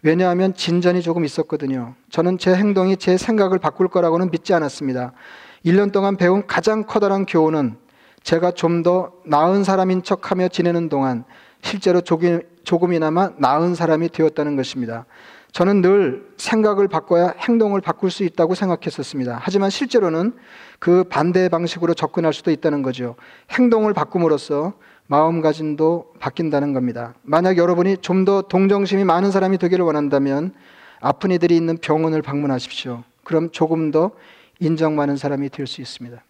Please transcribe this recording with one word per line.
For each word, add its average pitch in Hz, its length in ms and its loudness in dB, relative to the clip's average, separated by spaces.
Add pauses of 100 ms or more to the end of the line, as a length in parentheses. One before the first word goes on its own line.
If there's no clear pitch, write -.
왜냐하면 180 500 2
진전이 180 500 0
조금 170 220 -2
있었거든요. 135 680 -4 (160)
저는 175 280 0
제 185 160 2
행동이 190 420 2
제 185 200 0
생각을 190 420 0
바꿀 180 300 0
거라고는 175 420 0
믿지 175 220 -4
않았습니다. 135 600 -4 (500)
일 170 140 4
년 202 160 2
동안 196 240 0
배운 185 300 2
가장 214 360 0
커다란 196 420 0
교훈은 156 520 0 (460)
제가 165 300 0
좀 170 300 0
더 180 300 0 (120)
나은 170 400 2
사람인 185 380 0
척하며 180 460 -2
지내는 170 400 0
동안 135 360 -2 (380)
실제로 185 380 0
조금, 170 420 -2 (220)
조금이나마 170 760 0
나은 151 360 2
사람이 165 360 0
되었다는 151 460 -2
것입니다. 117 500 -6 (460)
저는 190 300 2
늘 180 440 2 (120)
생각을 208 500 0
바꿔야 175 500 0
행동을 214 440 0
바꿀 180 280 -2
수 196 140 -6
있다고 170 300 0
생각했었습니다. 147 840 -4
하지만 196 300 0
실제로는 202 640 0 (440)
그 180 260 4
반대의 180 460 0
방식으로 170 440 -2
접근할 160 380 -2
수도 - 180 -4
있다는 147 320 0
거죠. 123 340 -6 (340)
행동을 226 420 2
바꿈으로써 160 800 0 (360)
마음가짐도 156 1080 0
바뀐다는 143 540 -2
겁니다. 120 500 -4
만약 175 360 2
여러분이 180 400 2
좀 190 260 0
더 196 180 2
동정심이 196 640 0
많은 185 260 2
사람이 190 280 0
되기를 180 260 0
원한다면 147 720 0 (460)
아픈 143 320 -2
이들이 175 240 2
있는 165 200 0
병원을 160 460 -2
방문하십시오. 135 840 -6 (180)
그럼 165 280 -2
조금 160 400 -2
더 165 220 2 (460)
인정 160 380 0
많은 143 200 0
사람이 139 340 -6
될 139 160 -10
수 - 160 -14
있습니다. 120 480 -18